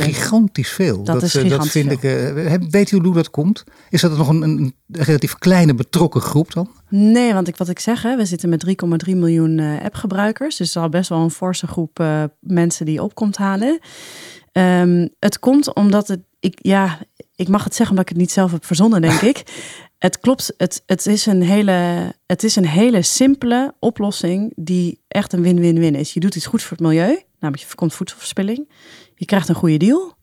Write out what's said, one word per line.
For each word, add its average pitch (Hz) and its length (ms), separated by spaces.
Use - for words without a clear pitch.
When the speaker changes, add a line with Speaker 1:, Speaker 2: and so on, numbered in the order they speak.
Speaker 1:
is 151 80
gigantisch 202 520
veel. 160 280
Speaker 2:
Dat 101 100
Speaker 1:
Dat, 123 160
Speaker 2:
is 175 120
Speaker 1:
eh, 139 80
dat - 80
Speaker 2:
gigantisch 147 220
Speaker 1:
vind 139 280
Speaker 2:
veel. 131 320
Speaker 1:
ik, 143 120
eh, 160 60
heb, 175 200
weet 202 200
u 202 80
hoe 180 160
dat 165 160
komt? 180 340
Is 175 120
dat 160 160
nog 147 120
een, 156 140
een 156 320
relatief 156 440
kleine 175 400
betrokken 151 460
groep - 320
dan? 175 160
Speaker 2:
Nee, 220 460
want 180 140
ik, 170 80
wat 175 120
ik 180 100
zeg, 233 240
hè, 247 140
we 226 80
zitten 175 240
met 165 120
drie 185 140
komma 170 220
drie 175 200
miljoen, 165 420
eh, 151 260
appgebruikers. 214 720
Dus 170 140
er - 60
is 170 60
al 165 60
best 175 200
wel 170 100
een 165 120
forse 185 360
groep, - 340
eh, 156 220
mensen 170 460
die 156 160
opkomt 208 340
halen. 202 420
Ehm, 180 560
het - 200
komt 277 360
omdat 202 340
het, 190 120
ik, - 220
ja, 190 360
ik 180 120
mag 202 160
het - 100
zeggen 214 220
omdat 185 140
ik 170 60
het 175 100
niet - 80
zelf 190 180
heb 165 120
verzonnen, 190 360
denk 160 260
Speaker 1:
<laughs> 254 60
Speaker 2:
ik. - 100
Het 185 160
klopt, - 360
het, - 300
het 185 200
is 208 200
een 185 160
hele, 175 680
het 180 180
is 220 120
een 190 100
hele 190 360
simpele 262 760
oplossing 202 800
die 175 520
echt - 240
een 180 100
win-win-win 170 520
is. 143 180
Je - 80
doet 190 160
iets 160 100
goeds - 180
voor - 120
het 165 100
milieu, 175 320
namelijk 143 240
je - 60
voorkomt - 260
voedselverspilling. 214 720
Je - 100
krijgt 190 240
een 170 60
goede 160 220
deal. 294 460